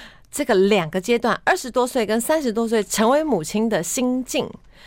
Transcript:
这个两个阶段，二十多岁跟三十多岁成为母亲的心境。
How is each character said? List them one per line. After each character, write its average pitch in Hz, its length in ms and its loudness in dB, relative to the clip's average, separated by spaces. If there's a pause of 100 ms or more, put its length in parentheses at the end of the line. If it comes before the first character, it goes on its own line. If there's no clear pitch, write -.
(320)
这 294 140 -4
个 226 100 2
两 190 340 4
个 185 100 -4
阶 240 180 0
段， 226 260 0
二 359 120 2
十 269 140 -8
多 247 160 0
岁 247 200 0
跟 214 140 0
三 311 220 0
十 247 120 -2
多 226 140 -2
岁 220 160 2
成 214 260 0
为 294 140 4
母 226 200 0
亲 214 240 -2
的 202 140 0
心 254 420 -2
境。 240 260 -4 (380)